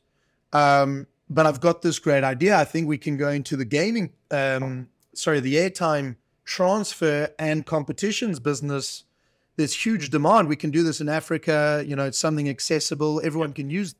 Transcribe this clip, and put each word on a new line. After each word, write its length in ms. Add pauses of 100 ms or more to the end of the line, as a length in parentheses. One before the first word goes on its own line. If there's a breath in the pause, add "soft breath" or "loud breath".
(520)
Um, 540 (240)
but 160
I've 140
got 220
this 180
great 240
idea. 340
I 60
think 240
we 100
can 180
go 120
into 280
the 80
gaming, 480 (180)
um, 580 (260)
sorry, 260
the 140
airtime 600 (280)
transfer 960
and 260
competitions 760
business. 640 (520)
There's 300
huge 240
demand. 380
We 80
can 140
do 120
this 180
in 80
Africa. 760
You 100
know, 100
it's 120
something 300
accessible. 760
Everyone 280
can 180
use, 300